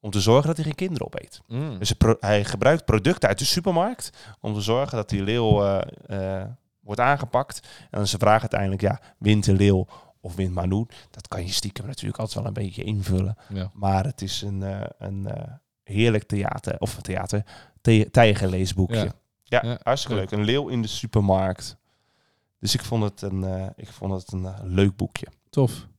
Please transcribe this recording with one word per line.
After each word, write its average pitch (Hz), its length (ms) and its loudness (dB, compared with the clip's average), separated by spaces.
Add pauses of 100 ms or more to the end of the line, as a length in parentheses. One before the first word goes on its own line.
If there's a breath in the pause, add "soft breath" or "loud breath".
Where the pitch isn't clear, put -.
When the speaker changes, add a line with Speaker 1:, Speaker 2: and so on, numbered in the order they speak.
Speaker 1:
om 107 100 -8
te 101 100 0
zorgen 117 260 6
dat 160 100 0
hij 156 80 -6
geen 151 100 -4
kinderen 180 320 -6
opeet. - 400 -14
Speaker 2:
Mm. 123 320 -8
Speaker 1:
Dus 98 100 -2
hij - 100 0
pro-, 113 220 6
hij 101 240 4
gebruikt 139 400 2
producten 110 440 2
uit 98 100 2
de - 60 -4
supermarkt 180 680 0 (300 loud breath)
om 107 140 -4
te 104 60 -2
zorgen 120 360 0
dat 104 120 -4
die 98 140 0
leeuw, 107 420 2
eh, 95 760 -4
eh, 95 60 -10 (340)
wordt 104 200 -6
aangepakt. 135 680 -2 (220 loud breath)
En 101 180 -2
ze 98 100 -2
vragen 107 220 6
uiteindelijk, 98 400 -2
"Ja, 104 200 0 (180 soft breath)
wint 104 260 4
de 104 80 4
leeuw 95 340 6 (340 loud breath)
of 87 140 -14
wint 90 200 -2
Manu?" 95 320 0 (240 loud breath)
Dat - 180 -20
kan 92 180 -6
je 95 60 -6
stiekem 101 340 -6
natuurlijk 107 320 -8
altijd 110 200 -6
wel - 80 -4
een - 60 -6
beetje 98 320 -8
invullen. 95 520 -2 (120 loud breath)
Speaker 2:
Ja. 95 260 -8
Speaker 1:
Maar 95 300 2
het - 180 -6
is 98 200 -6
een, 98 200 -6
eh, 98 180 -6 (180)
een, 98 280 -8
eh, - 160 -8 (400)
heerlijk 107 420 2
theater, - 540 -4
of - 160 -4
theater, 98 500 -4 (360 loud breath)
the-, 110 300 6
tijgerleesboekje. 95 840 2
Speaker 2:
Ja. 95 160 -2 (300)
Speaker 1:
Ja, - 220 0
Speaker 2:
Ja. 117 180 -6
Speaker 1:
hartstikke 123 340 -2
Speaker 2:
Ja. 95 40 0
Speaker 1:
leuk. 95 180 -4
Een 104 60 2
leeuw 135 240 0
in 123 140 -2
de 110 60 -4
supermarkt. 95 880 0 (840)
Dus 101 140 0
ik 120 100 -2
vond 113 180 -2
het 101 200 -6
een, 95 220 -4
eh, 92 220 -6 (100)
ik - 120 -18
vond - 240 -8
het 92 200 -8
een, 92 140 -4
eh, 95 160 -10
leuk 95 340 2
boekje. - 300 -4 (240)
Speaker 2:
Tof. - 360 0 (120)